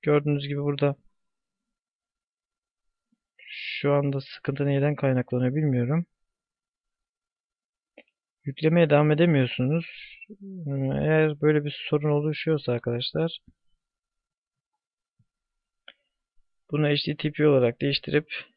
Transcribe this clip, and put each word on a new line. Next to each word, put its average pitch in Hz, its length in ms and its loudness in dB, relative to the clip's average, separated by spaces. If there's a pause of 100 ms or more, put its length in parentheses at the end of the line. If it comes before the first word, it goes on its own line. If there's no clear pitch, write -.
Gördüğünüz 147 460 0
gibi 143 140 -6
burada 143 340 0 (2500)
şu - 560 -6
anda 143 280 -2
sıkıntı 139 440 -6
neyden 143 300 0
kaynaklanıyor 127 600 0
bilmiyorum. 147 500 0 (2500)
Yüklemeye 156 460 2
devam 151 220 6
edemiyorsunuz. 151 760 2 (1160)
Eğer 156 400 0
böyle 151 240 2
bir 147 100 -8 (140)
sorun 147 220 0
oluşuyorsa 147 600 -2
arkadaşlar 123 680 -4 (3250)
bunu 151 160 0
H 147 80 2 (100)
T 151 100 -4
T 151 160 -4
P 151 160 2
olarak 127 340 4
değiştirip 147 520 -2 (240)